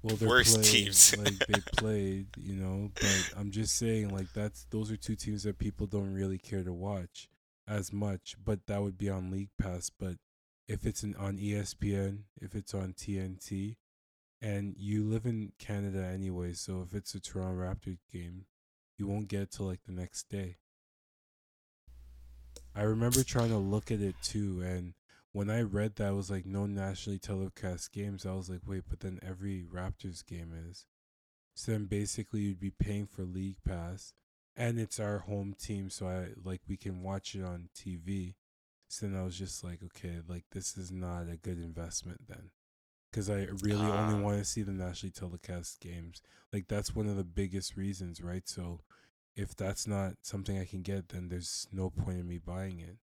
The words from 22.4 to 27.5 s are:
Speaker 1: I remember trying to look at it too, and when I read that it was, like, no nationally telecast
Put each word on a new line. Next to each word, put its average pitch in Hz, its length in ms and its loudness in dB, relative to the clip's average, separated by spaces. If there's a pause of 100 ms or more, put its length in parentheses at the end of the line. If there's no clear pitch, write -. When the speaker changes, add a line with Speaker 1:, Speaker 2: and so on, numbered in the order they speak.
Speaker 1:
I 104 80 0
remember 117 400 6
trying 117 280 4
to 110 60 4
look 101 340 2
at 107 100 2
it 95 220 0
too, 98 380 0
and 90 340 -4 (380)
when 101 180 0
I 113 120 2
read 104 340 2
that 101 140 2
it 98 40 2
was, 98 160 -2
like, 95 160 -2
no 98 200 0
nationally 98 520 -2
telecast 95 720 -4